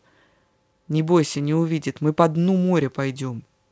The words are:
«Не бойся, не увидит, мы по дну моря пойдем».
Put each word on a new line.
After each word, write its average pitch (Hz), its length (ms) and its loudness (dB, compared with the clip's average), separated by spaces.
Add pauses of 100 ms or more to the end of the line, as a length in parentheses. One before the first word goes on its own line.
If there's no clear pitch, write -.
(880)
«Не 156 140 0
бойся, 160 380 2
не 147 160 0
увидит, 160 460 -2
мы 151 120 0
по 170 140 4
дну 170 280 2
моря 180 360 0
пойдем». 131 520 -6 (280)